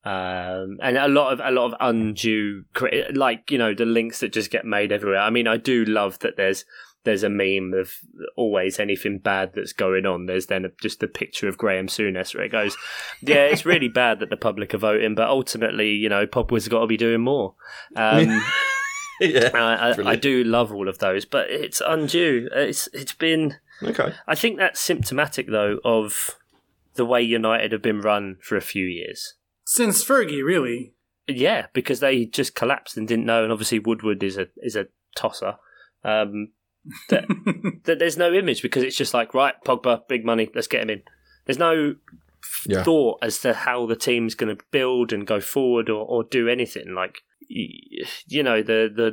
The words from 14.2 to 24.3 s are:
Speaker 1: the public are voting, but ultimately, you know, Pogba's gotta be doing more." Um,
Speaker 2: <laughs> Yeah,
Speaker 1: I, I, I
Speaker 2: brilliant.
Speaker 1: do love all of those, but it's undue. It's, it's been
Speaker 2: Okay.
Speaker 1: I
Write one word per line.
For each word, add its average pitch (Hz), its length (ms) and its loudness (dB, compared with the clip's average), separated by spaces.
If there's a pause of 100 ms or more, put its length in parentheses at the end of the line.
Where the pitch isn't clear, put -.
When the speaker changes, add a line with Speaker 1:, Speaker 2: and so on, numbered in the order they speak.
Speaker 1:
the 104 60 -4
public 101 360 -2
are 107 60 -2
voting, 107 360 2
but 113 120 2
ultimately, 110 640 0
you 107 180 0
know, 101 180 2
Pogba's 117 400 0
gotta 113 200 2
be 113 100 2
doing 113 240 2
more." 120 320 0 (420)
Um, 110 520 6
Speaker 2:
<laughs> - 40 -4 (720)
Yeah, 127 320 4
Speaker 1:
I, - 60 2
I, 117 320 4
I - 20 2
Speaker 2:
brilliant. 113 280 0
Speaker 1:
do 131 220 4
love 113 300 2
all 98 160 -4
of 92 100 -8
those, 98 240 0
but - 260 -2
it's - 360 -6
undue. 156 680 0
It's, 123 380 -2
it's - 220 -10
been 160 420 0 (260)
Speaker 2:
Okay. - 300 -2 (160)
Speaker 1:
I - 80 0